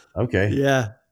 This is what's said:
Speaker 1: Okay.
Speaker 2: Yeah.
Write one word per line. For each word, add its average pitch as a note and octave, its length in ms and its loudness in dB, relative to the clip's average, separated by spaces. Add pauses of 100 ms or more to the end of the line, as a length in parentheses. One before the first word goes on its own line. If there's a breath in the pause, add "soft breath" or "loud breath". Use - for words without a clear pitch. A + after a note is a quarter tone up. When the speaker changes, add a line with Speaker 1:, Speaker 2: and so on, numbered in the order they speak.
(160 loud breath)
Speaker 1:
Okay. G#2 420 0
Speaker 2:
Yeah. C3 340 0 (200)